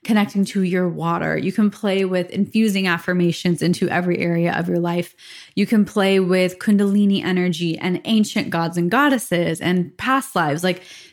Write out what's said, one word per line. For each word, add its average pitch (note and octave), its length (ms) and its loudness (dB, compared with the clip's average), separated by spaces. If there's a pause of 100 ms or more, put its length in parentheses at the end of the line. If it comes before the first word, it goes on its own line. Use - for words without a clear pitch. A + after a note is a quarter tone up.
connecting G3+ 420 0
to F#3+ 160 -2
your F3+ 260 0
water. D#3+ 500 -2
You F#3 160 -2
can G#3 180 2
play G3 320 -2
with F3+ 260 -2
infusing G3 580 0
affirmations F3 720 0
into F3 280 0
every F3 300 0
area E3+ 340 0
of E3+ 140 -4
your F3 120 0
life. F3 360 -4 (400)
You G3+ 100 0
can G#3 200 2
play G3 340 2
with F#3 400 2
Kundalini G3+ 640 2
energy F3 540 0
and F3+ 260 -2
ancient G#3+ 460 0
gods E3+ 280 -2
and F3 140 0
goddesses G#3+ 680 0
and F3+ 360 0
past C4 380 -2
lives. E3 280 0
Like, F3+ 200 -2 (300)